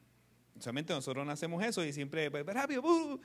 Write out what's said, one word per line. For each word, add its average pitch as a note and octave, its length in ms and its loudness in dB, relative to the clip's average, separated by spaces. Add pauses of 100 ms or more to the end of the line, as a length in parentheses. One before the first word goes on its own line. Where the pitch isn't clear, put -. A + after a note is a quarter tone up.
(560)
Usualmente D3 380 -2
nosotros C3+ 320 -2
no D3 80 -2
hacemos E3+ 320 -2
eso G3+ 180 0
y D3 80 0
siempre, D3 400 -2
pues, D3 140 -4
rápido, C4 360 0
uh, D#4 440 4